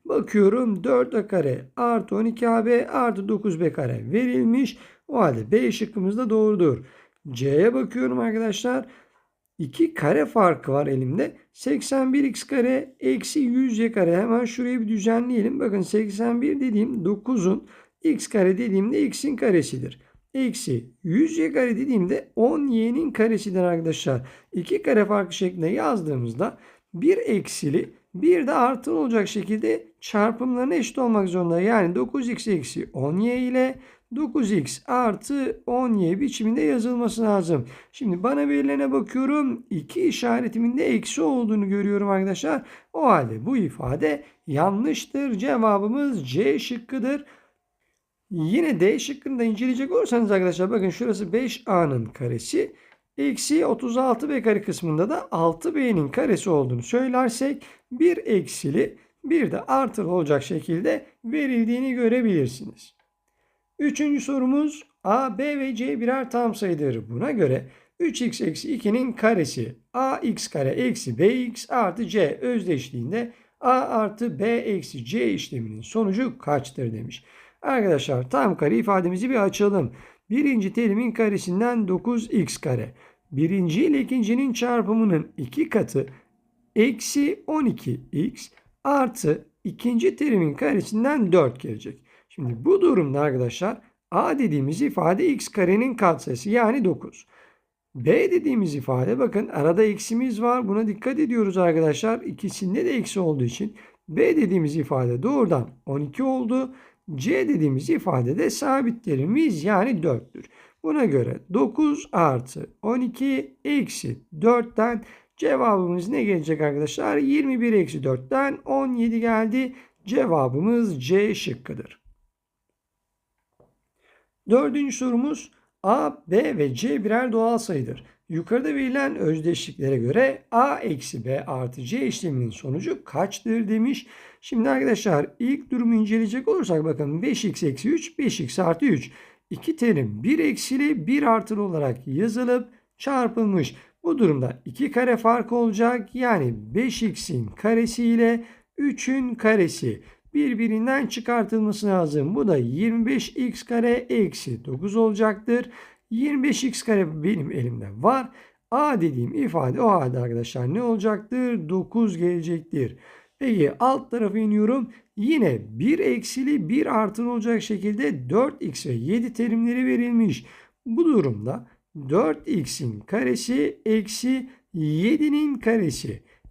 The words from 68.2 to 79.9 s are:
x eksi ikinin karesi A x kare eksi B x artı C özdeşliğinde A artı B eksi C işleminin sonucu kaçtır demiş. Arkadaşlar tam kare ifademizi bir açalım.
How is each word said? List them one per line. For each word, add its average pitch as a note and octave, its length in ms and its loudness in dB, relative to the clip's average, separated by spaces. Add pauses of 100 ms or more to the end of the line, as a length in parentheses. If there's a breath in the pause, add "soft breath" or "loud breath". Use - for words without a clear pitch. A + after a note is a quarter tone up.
x A#3+ 200 -4
eksi G3+ 320 -4
ikinin A#3+ 400 0
karesi D#3 600 0 (180)
A C4 240 0
x - 300 -4
kare C#3 220 -2
eksi F3+ 480 -2
B G3+ 180 4
x B3 340 -6
artı A3+ 360 0
C F#3+ 360 0
özdeşliğinde F3+ 920 -4 (260 loud breath)
A B3+ 120 2
artı A3 680 -2
B G3+ 60 0
eksi F#3+ 600 -4
C B2+ 280 -2
işleminin A2 480 -8
sonucu G#3+ 560 -2
kaçtır C3 560 -4
demiş. A2+ 300 -10 (400 soft breath)
Arkadaşlar D3 640 0
tam B3 280 0
kare E3 200 2
ifademizi G3 520 0
bir A#3+ 140 2
açalım. G3 480 2 (380 loud breath)